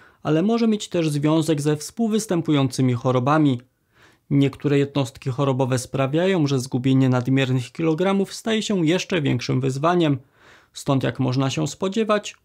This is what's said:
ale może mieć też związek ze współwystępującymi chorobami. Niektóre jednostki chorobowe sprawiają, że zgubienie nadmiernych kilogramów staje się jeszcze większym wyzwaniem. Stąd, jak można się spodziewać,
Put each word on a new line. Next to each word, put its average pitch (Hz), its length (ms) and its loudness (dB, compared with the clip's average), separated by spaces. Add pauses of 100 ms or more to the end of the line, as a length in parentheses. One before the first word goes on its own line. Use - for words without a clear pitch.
(220)
ale 156 200 0
może 226 260 2
mieć 208 200 -2
też 160 220 0
związek 151 500 2
ze 151 160 0
współwystępującymi 151 1200 0
chorobami. 127 640 2 (720)
Niektóre 143 480 2
jednostki 139 520 -2
chorobowe 131 480 0
sprawiają, 151 680 0
że 135 140 0
zgubienie 131 480 2
nadmiernych 127 640 0
kilogramów 185 640 0
staje 220 280 -4
się 190 240 -2
jeszcze 175 360 0
większym 131 380 -2
wyzwaniem. 143 580 0 (540)
Stąd, 135 300 -2
jak 131 180 -4
można 131 300 0
się 151 180 -4
spodziewać, 208 760 -2